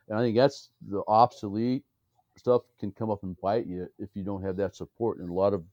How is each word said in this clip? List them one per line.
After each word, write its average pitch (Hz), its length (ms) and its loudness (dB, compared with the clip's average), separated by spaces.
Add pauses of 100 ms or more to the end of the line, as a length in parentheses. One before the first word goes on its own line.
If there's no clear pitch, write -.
And 107 100 -2
I 117 40 2
think 113 140 2
that's 135 340 2 (120)
the 98 240 -6
obsolete 113 800 2 (520)
stuff 123 260 2 (180)
can 101 120 -6
come 110 180 -6
up 104 120 -6
and 92 180 -10
bite 101 260 -2
you 90 220 -8 (100)
if 101 160 -12
you 98 100 -8
don't 98 180 -6
have 95 140 -4
that 95 200 -4
support. 107 440 -6
And 87 100 -10
a - 20 -6
lot 98 220 2
of 87 180 -4